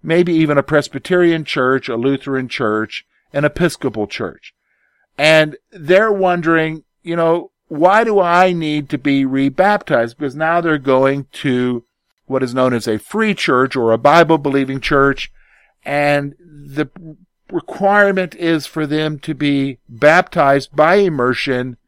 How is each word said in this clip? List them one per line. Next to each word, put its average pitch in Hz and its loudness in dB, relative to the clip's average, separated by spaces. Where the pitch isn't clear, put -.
maybe 170 2
even 156 2
a 135 2
Presbyterian 160 0
church, 131 -2
a 117 -4
Lutheran 131 -2
church, 107 -4
an 143 -2
Episcopal 139 -2
church. - -12
And 156 2
they're 185 2
wondering, 165 0
you 170 -6
know, 165 0
"Why 185 2
do 208 2
I 180 4
need 151 -4
to 143 -4
be 139 2
rebaptized?" 135 0
Because 139 -8
now 165 0
they're 160 0
going 135 0
to 123 -4
what 131 -2
is 123 -6
known 127 2
as 113 -4
a 110 0
free 214 -2
church 127 0
or 117 2
a 110 4
Bible-believing 139 2
church, 139 0
and 143 -2
the 147 -8
requirement 196 0
is 165 -2
for 156 -6
them 156 -4
to 156 -10
be 139 -2
baptized 143 2
by 156 2
immersion 127 -2